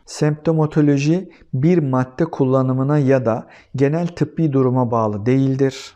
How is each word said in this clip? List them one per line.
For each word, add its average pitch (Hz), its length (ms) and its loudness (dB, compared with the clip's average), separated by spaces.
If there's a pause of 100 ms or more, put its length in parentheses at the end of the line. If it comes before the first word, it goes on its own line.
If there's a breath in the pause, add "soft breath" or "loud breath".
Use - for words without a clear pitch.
Semptomatoloji 151 1200 0 (240 loud breath)
bir 156 240 2
madde 131 480 -2
kullanımına 131 720 0
ya 135 280 2
da 113 220 -2 (280 loud breath)
genel 147 320 0
tıbbi 156 460 -2
duruma 127 380 0
bağlı 107 340 -2
değildir. 135 720 0